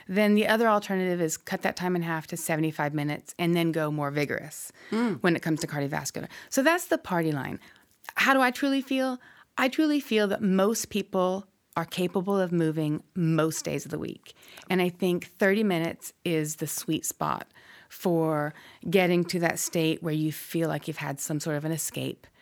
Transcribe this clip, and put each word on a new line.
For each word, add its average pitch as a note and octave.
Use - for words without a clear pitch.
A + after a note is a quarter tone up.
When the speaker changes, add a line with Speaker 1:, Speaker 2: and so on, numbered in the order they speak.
Speaker 1:
then G#3
the G#3
other A3+
alternative F#3
is D#3+
cut -
that -
time F3+
in E3+
half E3
to E3+
seventy-five D#3
minutes D3
and E3+
then E3+
go D#3
more D3
vigorous -
Speaker 2:
Mm. G#3+
Speaker 1:
when E3+
it -
comes D#3+
to D#3
cardiovascular. C#3+
So C4+
that's E4+
the E4
party E3
line. B2+
How C4+
do C4+
I B3+
truly C4+
feel? C4
I C4
truly D4
feel G#3+
that G3+
most G3
people F#3+
are E3+
capable F#3+
of F3
moving D#3
most D#3+
days C#3+
of C#3
the D3+
week. -
And F#3
I F3+
think F3
thirty G#3
minutes E3
is D#3
the D3+
sweet -
spot G2
for D#3
getting F3
to F3
that E3
state D#3+
where D#3
you D#3
feel E3
like D3+
you've D#3
had C#3+
some D3+
sort D3+
of D3
an D#3
escape. -